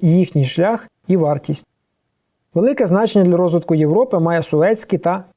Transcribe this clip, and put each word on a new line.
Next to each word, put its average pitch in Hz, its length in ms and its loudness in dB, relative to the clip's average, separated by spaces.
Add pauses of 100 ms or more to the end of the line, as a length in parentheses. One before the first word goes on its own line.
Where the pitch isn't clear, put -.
їхній 165 440 2
шлях 190 440 -2 (200)
і 185 80 2
вартість. 147 500 -4 (880)
Велике 240 320 0
значення 196 380 2
для 175 120 4
розвитку 170 380 0
Європи 175 440 0
має 165 240 0
Суецький 190 560 -2
та 185 260 -4 (120)